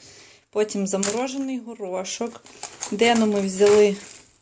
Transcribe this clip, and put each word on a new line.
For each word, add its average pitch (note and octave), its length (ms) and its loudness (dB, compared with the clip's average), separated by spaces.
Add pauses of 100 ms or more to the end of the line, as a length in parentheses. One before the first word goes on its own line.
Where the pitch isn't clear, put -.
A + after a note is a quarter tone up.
(540)
Потім G#3+ 340 -2
заморожений B3 720 -4
горошок. A3 840 -10 (480)
Дену A3+ 340 2
ми G3+ 160 0
взяли G3+ 540 4 (460)